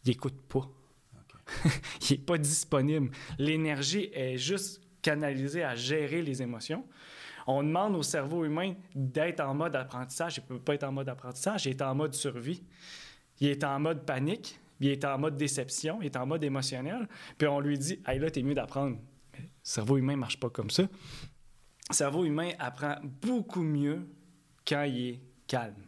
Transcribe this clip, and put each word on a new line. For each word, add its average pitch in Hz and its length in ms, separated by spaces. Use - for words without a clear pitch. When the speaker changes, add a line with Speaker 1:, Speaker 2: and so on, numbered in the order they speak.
Speaker 1:
il 123 60
écoute 131 240
pas. 135 100
Speaker 2:
Ok. - 1120
Speaker 1:
<laughs> - 200
Il 143 60
est 135 100
pas 175 120
disponible. 147 720
L'énergie 156 760
est 131 240
juste 185 440
canalisée 147 640
à 127 120
gérer 147 460
les 135 200
émotions. 123 440
On 139 160
demande 180 320
au 156 80
cerveau 156 400
humain 170 300
d'être 151 460
en 135 120
mode 151 240
apprentissage. 131 600
Il 131 60
peut 123 160
pas 147 140
être 143 100
en 139 80
mode 135 160
apprentissage. 131 580
Il 135 40
est 131 120
en 135 140
mode 151 180
survie. 131 500
Il 143 100
est 143 140
en 139 160
mode 151 260
panique. 143 540
Il 139 80
est 139 160
en 139 120
mode 147 200
déception. 147 640
Il 151 60
est 131 100
en 127 80
mode 156 180
émotionnel. 139 640
Puis 151 100
on 143 140
lui 143 160
dit, « 156 300
Hey, 131 120
là, 160 100
t'es 139 140
mieux 143 120
d'apprendre. » 127 420
Mais - 100
le - 60
cerveau 117 340
humain 135 200
marche 120 220
pas 120 100
comme 104 200
ça. 180 140
Le - 1120
cerveau 151 300
humain 160 340
apprend 139 360
beaucoup 214 420
mieux 151 440
quand 147 160
il 123 260
est 123 100
calme. 113 280